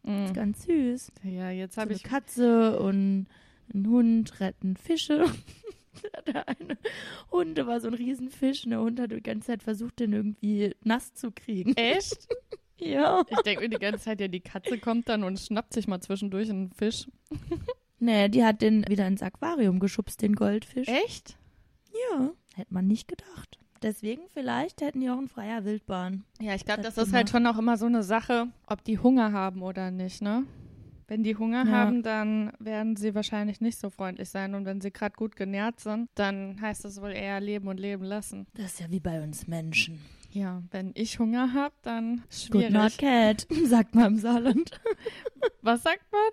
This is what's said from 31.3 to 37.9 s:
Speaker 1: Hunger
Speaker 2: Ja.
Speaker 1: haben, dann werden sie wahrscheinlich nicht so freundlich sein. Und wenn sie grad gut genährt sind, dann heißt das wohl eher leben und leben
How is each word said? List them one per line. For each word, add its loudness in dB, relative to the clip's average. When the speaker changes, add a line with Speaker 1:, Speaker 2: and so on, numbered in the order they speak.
Speaker 1:
Hunger 0
Speaker 2:
Ja. 4
Speaker 1:
haben, 4
dann 0
werden -4
sie -2
wahrscheinlich -2
nicht -2
so -8
freundlich -8
sein. -6
Und -6
wenn -6
sie -6
grad -6
gut -6
genährt -4
sind, -6
dann -2
heißt -8
das -14
wohl -8
eher -4
leben -4
und -6
leben -6